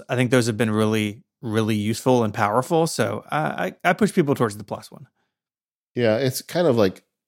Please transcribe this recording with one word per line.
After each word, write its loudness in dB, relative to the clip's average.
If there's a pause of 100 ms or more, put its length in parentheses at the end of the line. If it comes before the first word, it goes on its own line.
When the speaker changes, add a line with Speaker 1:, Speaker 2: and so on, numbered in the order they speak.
Speaker 1:
I -4
think 0
those 4
have -2
been 0
really, 0 (200)
really -2
useful 0
and -2
powerful. 0
So -4
I, -4
I, -6 (100)
I 4
push 0
people 2
towards -2
the -12
Plus -14
one. -20 (840)
Speaker 2:
Yeah, 2
it's -2
kind -2
of 4
like, 2 (240)